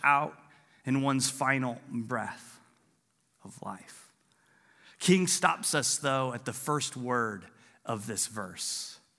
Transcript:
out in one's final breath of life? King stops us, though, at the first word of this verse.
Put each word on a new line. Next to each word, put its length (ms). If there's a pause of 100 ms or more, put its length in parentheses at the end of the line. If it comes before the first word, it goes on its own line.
out 340 (480)
in 180
one's 260
final 600
breath 720 (840)
of 180
life? 500 (840)
King 280
stops 480
us, 240
though, 340
at 120
the 80
first 440
word 480 (400)
of 220
this 220
verse. 680 (200)